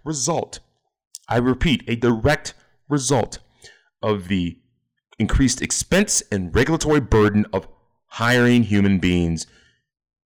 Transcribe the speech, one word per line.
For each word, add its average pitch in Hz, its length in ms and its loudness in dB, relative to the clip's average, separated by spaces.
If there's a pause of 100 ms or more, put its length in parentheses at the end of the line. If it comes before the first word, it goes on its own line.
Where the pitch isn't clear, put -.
result, 143 540 -6 (680)
I 110 80 -2
repeat, 123 500 0
a 113 80 -4
direct 120 600 0 (340)
result 135 500 -2 (640)
of 104 240 -2
the 90 320 -2 (600)
increased 123 440 0
expense - 600 -2 (100)
and 92 220 -4
regulatory 151 460 0
burden 104 520 2
of 95 160 -6 (400)
hiring 120 560 2
human 101 340 2
beings 85 480 0 (800)